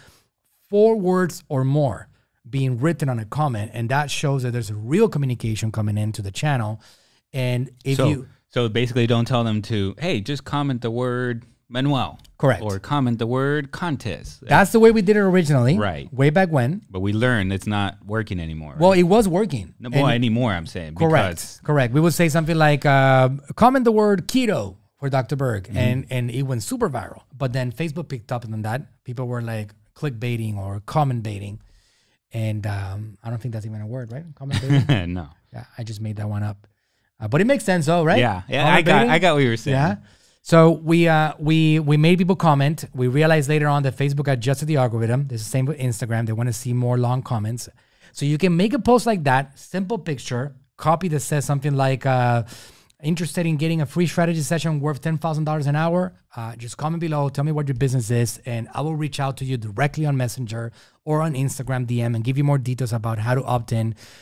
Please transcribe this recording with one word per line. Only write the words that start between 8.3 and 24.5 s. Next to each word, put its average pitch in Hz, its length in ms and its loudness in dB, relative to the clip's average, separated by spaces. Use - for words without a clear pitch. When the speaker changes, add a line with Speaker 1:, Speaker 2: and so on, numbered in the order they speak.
Speaker 2:
so 120 180 0
basically 117 380 2
don't 117 200 2
tell 120 180 0
them 107 180 0
to, 101 360 -2
"Hey, 160 220 -2
just 139 240 -6
comment 139 360 -4
the 117 100 -4
word 123 540 -4
Manuel." 123 500 -2
Speaker 1:
Correct. 123 240 2
Speaker 2:
Or 101 160 -4
comment 123 400 0
the 117 80 -2
word 139 460 -2
contest. - 720 -8
Speaker 1:
That's 185 260 6
the 233 60 6
way 220 120 10
we 220 120 4
did 208 140 4
it 208 40 4
originally. 165 580 4
Speaker 2:
Right. 95 360 -4
Speaker 1:
Way 135 160 4
back 180 200 2
when. 151 400 0
Speaker 2:
But 95 100 -4
we 101 120 0
learned 110 400 2
it's 95 140 -4
not 101 400 -2
working 104 340 -4
anymore, 78 380 -10
Speaker 1:
Well, 175 120 6
Speaker 2:
right? 185 100 4
Speaker 1:
it 180 40 6
was 202 220 4
working. 156 540 -2
Speaker 2:
No, 127 100 -10
well, 143 160 2
Speaker 1:
And 120 80 4
Speaker 2:
anymore, 120 380 2
I'm 85 140 -4
saying, 78 300 -10
Speaker 1:
Correct. 113 400 2
Speaker 2:
because - 280 -14
Speaker 1:
Correct. 131 300 0
We 151 60 4
would 165 140 4
say 170 140 2
something 160 280 0
like, 151 300 4
uh, 135 440 6
"Comment 254 280 4
the 226 80 4
word 208 360 2
keto 151 480 -2